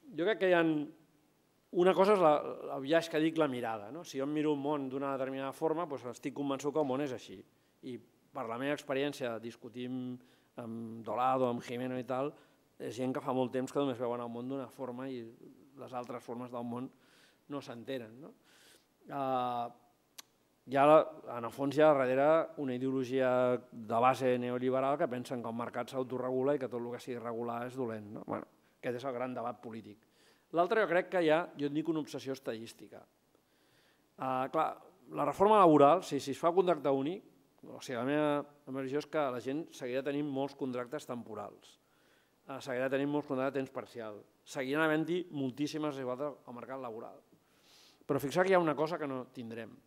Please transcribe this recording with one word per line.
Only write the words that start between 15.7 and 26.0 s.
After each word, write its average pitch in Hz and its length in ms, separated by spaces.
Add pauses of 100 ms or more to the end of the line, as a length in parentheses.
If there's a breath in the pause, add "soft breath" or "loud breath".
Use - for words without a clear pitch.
les 120 160
altres 123 280
formes 123 280
del 120 140
món 123 240 (640 soft breath)
no 143 100
s'entenen, 120 580
no? 196 120 (720 soft breath)
Eh, 127 600 (1000)
hi 131 100
ha, 139 80 (520)
en 117 100
el 113 80
fons, 139 220
hi 151 60
ha 156 120
darrere 135 320 (360)
una 131 120
ideologia 131 540 (420)
de 113 320
base 127 360
neoliberal 127 600
que 170 100
pensen 123 340
que 113 100
el - 20
mercat 120 380
s'autoregula 131 640